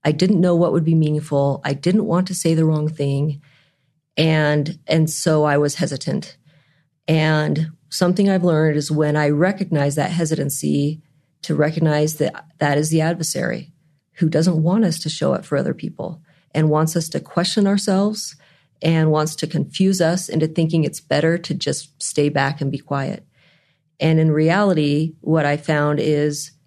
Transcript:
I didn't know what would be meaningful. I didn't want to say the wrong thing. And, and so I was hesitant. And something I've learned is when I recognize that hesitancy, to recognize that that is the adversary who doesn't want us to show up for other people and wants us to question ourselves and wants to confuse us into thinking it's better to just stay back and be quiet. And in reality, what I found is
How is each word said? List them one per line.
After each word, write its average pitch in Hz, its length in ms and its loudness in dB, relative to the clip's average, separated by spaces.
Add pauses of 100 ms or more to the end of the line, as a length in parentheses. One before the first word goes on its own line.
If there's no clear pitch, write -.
I 156 80 2
didn't 185 280 2
know 180 140 4
what 170 180 2
would 165 120 0
be 160 100 2
meaningful. 151 680 0
I 143 80 -2
didn't 180 340 0
want 180 220 0
to 190 60 -8
say 165 200 0
the 160 100 2
wrong 156 240 0
thing. 143 540 -2 (760)
And, 156 680 2
and 160 240 2
so 156 340 0
I 147 140 2
was 147 180 0
hesitant. - 600 -6 (720)
And 156 640 0 (180)
something 185 400 2
I've 185 160 2
learned 156 320 2
is 147 140 -4
when 151 260 2
I 151 120 2
recognize 151 680 0
that 147 160 -2
hesitancy, 151 920 -2 (420)
to - 120 -4
recognize 156 640 0
that - 300 -4 (120)
that 147 180 0
is 156 140 0
the 160 100 2
adversary 165 720 -4 (420)
who 160 140 0
doesn't 160 340 2
want 190 220 2
us 165 140 0
to - 100 -8
show 139 240 -2
up - 120 -4
for 147 120 -4
other 143 180 -2
people - 460 -10 (320)
and 156 180 2
wants 160 260 0
us 165 140 -4
to 156 100 -6
question 190 460 -2
ourselves 196 680 0 (480)
and 160 300 2
wants 156 240 0
to 160 100 -6
confuse 185 540 0
us 175 280 0
into 156 200 0
thinking 160 340 0
it's - 180 -4
better 160 380 0
to 175 160 -6
just - 480 -8
stay 147 260 0
back 139 320 -2
and 135 120 -4
be 139 60 -6
quiet. - 460 -6 (760)
And 160 180 2
in 160 120 4
reality, 156 880 2
what 156 260 0
I 147 100 0
found 147 440 0
is 147 500 -2 (160)